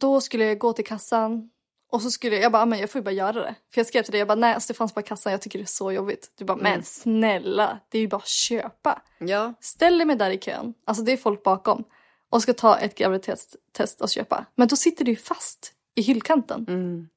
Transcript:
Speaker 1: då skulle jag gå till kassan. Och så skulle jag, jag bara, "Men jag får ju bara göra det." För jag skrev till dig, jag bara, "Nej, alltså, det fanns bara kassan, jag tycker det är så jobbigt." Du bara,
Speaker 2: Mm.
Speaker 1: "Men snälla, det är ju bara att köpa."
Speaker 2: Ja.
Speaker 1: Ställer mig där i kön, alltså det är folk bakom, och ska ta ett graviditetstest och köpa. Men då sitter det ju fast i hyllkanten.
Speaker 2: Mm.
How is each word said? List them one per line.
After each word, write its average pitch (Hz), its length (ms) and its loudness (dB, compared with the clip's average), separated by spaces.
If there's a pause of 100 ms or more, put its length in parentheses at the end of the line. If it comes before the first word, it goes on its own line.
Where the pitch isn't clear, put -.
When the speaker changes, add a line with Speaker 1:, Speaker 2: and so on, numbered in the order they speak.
Speaker 1:
då 269 200 4
skulle 226 240 0
jag 214 140 0
gå 233 140 0
till 226 140 -6
kassan. 226 600 -2 (440)
Och 226 100 0
så 240 80 -2
skulle 233 260 -2
jag, 196 80 2
jag 233 80 4
bara, 220 140 6
"Men 226 120 0
jag 202 120 -4
får - 80 -4
ju 220 60 -6
bara 196 80 -4
göra 196 200 -2
det." 226 220 -6 (200)
För 247 60 0
jag 226 60 2
skrev 233 160 0
till - 100 -6
dig, 214 60 2
jag 202 100 0
bara, 214 60 4
"Nej, 226 200 4
alltså, - 180 -6
det - 40 -10
fanns 220 180 -4
bara 208 80 -6
kassan, 202 300 -6
jag 196 100 -2
tycker 202 160 -10
det 202 60 -10
är - 20 -14
så 190 260 -4
jobbigt." 196 460 -6
Du 202 60 -12
bara, 185 140 0
Speaker 2:
Mm. 202 140 0
Speaker 1:
"Men 175 100 -4
snälla, 208 960 0 (100)
det 220 100 -4
är 220 40 0
ju 220 60 -2
bara 208 80 -4
att - 120 -8
köpa." - 720 -4 (160)
Speaker 2:
Ja. 202 420 -2
Speaker 1:
Ställer 339 440 4
mig 302 120 2
där 196 140 2
i 190 80 -2
kön, - 360 -8 (120)
alltså 220 180 -2
det 240 80 2
är 262 40 2
folk 208 260 -2
bakom, 196 420 2 (460)
och 233 120 2
ska 247 100 2
ta 220 260 6
ett 202 160 -4
graviditetstest - 1040 -4
och 220 100 -2
köpa. - 340 -4 (100)
Men 247 140 6
då 277 80 2
sitter 320 280 2
det 240 60 2
ju 220 60 2
fast - 560 -6 (220)
i 233 80 0
hyllkanten. 233 680 0
Speaker 2:
Mm. 175 480 -4